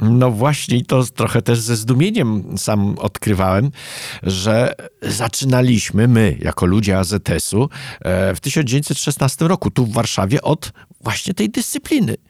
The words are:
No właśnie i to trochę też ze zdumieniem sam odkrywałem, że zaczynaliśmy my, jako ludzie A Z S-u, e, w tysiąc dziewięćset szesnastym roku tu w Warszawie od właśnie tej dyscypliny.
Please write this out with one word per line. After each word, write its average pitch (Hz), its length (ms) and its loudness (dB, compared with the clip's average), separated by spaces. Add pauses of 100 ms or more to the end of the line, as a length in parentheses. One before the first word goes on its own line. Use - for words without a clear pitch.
No 123 300 4
właśnie 131 480 0
i - 60 0
to 131 200 2
trochę 110 380 -2
też 117 180 2
ze 113 160 -2
zdumieniem 123 800 0
sam 101 400 0
odkrywałem, 95 720 0 (520)
że 107 520 0 (280)
zaczynaliśmy 117 1080 2
my, 110 320 4
jako - 260 0
ludzie 98 320 2
A 95 60 2
Z 95 260 -2
S-u, 95 380 0 (320)
e, 92 340 0
w 82 60 -8
tysiąc 147 260 -2
dziewięćset 139 320 -2
szesnastym 151 500 0
roku 175 220 0
tu 127 160 0
w 104 60 -4
Warszawie 113 500 0
od - 300 -4 (280)
właśnie 131 340 -6
tej 214 160 -2
dyscypliny. 233 640 -2 (140)